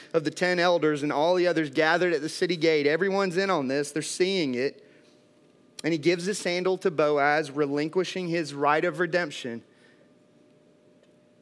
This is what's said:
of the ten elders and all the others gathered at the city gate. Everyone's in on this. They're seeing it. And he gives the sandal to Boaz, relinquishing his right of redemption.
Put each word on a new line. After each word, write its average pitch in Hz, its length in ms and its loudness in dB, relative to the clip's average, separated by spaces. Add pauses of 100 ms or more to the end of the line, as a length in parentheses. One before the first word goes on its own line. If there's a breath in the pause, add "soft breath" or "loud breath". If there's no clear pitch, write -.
(140 loud breath)
of 165 80 4
the 151 80 4
ten 180 300 0
elders 156 420 2
and 147 100 -2
all 160 220 2
the 180 140 2
others 160 200 0
gathered 160 440 2
at 147 80 0
the 156 80 -6
city 175 280 -2
gate. 156 300 2
Everyone's 185 500 0
in 196 140 0
on 151 160 0
this. 143 240 -2
They're 160 100 -4
seeing 180 540 -2
it. 131 300 -4 (960 loud breath)
And 160 100 0
he 165 60 0
gives 170 280 0
the 202 100 -2
sandal 180 420 -2
to 185 140 -2
Boaz, 147 580 2
relinquishing 151 800 -2
his 165 260 -4
right 147 300 2
of 175 160 -4
redemption. 165 640 -4 (1800 soft breath)